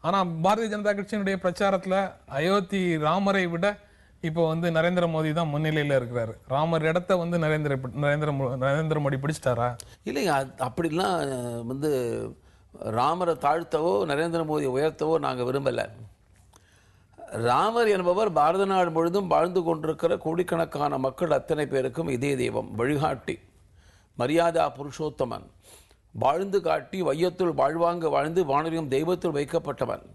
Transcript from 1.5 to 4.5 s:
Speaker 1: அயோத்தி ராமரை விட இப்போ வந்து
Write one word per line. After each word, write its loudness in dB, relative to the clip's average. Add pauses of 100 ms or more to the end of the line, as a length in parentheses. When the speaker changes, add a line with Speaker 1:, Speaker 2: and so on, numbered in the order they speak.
Speaker 1:
அயோத்தி 2
ராமரை 2
விட 0 (420)
இப்போ 0
வந்து 0